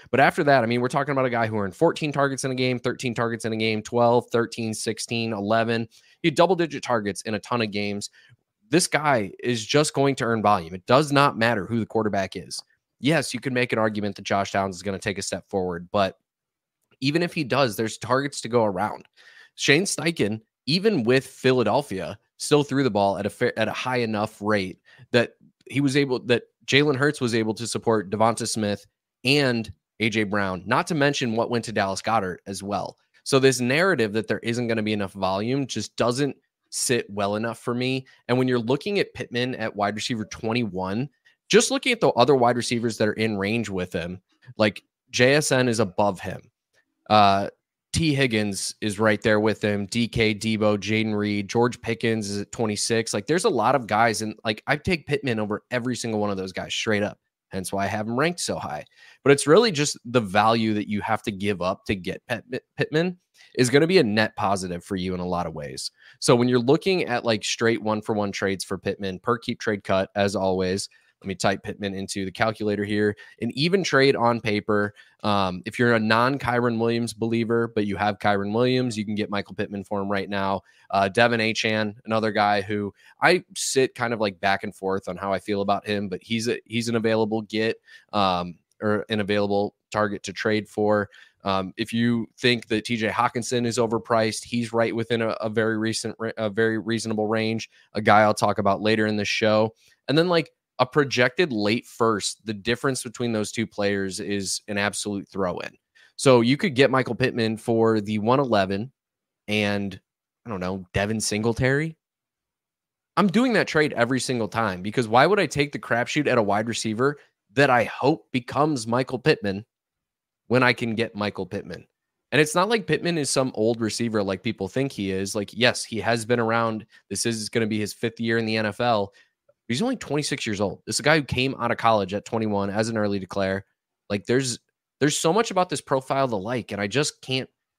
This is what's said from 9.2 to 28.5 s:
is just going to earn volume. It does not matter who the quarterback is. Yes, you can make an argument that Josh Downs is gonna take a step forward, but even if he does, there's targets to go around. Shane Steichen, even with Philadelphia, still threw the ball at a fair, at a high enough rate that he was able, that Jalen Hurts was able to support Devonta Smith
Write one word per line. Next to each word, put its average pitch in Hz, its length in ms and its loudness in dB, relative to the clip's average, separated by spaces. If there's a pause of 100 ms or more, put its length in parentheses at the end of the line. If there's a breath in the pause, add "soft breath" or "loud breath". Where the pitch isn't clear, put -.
is 120 200 -2
just 110 300 2
going 139 220 2
to 131 80 -4
earn 113 180 0
volume. 98 320 2
It 92 140 -12
does 139 240 4
not 139 260 4
matter 113 300 0
who 113 120 -2
the 107 60 -2
quarterback 101 500 -2
is. - 240 -12 (400)
Yes, 147 320 0
you 127 80 -6
can 131 140 -4
make 123 200 0
an 117 60 0
argument 104 360 0
that 101 100 -14
Josh 98 260 0
Downs 98 240 -2
is 85 60 -16
gonna 95 160 -6
take 95 220 -6
a 95 40 -6
step - 260 -8
forward, 90 420 -4
but 98 260 0 (840)
even 147 220 0
if 175 120 -4
he 160 100 -2
does, 123 320 0
there's 110 240 -4
targets 131 420 -2
to 117 80 -8
go 117 140 2
around. 101 440 -2 (460 loud breath)
Shane 147 300 2
Steichen, 113 580 -2 (240)
even 185 380 2
with 127 240 2
Philadelphia, 107 880 0 (200)
still 147 260 4
threw 139 200 0
the 123 80 2
ball 98 260 4
at 101 80 -4
a 101 40 0
fair, - 280 -2
at 110 100 0
a 98 60 -4
high 127 240 -4
enough 107 440 -2
rate 101 380 -2 (320 soft breath)
that 120 220 2 (360)
he 123 120 -2
was 139 140 2
able, 135 240 0
that 113 240 0 (220)
Jalen 143 300 2
Hurts 143 260 0
was 120 140 0
able 110 200 0
to 113 120 -10
support 107 420 -2
Devonta 110 380 0
Smith 104 380 -4 (380)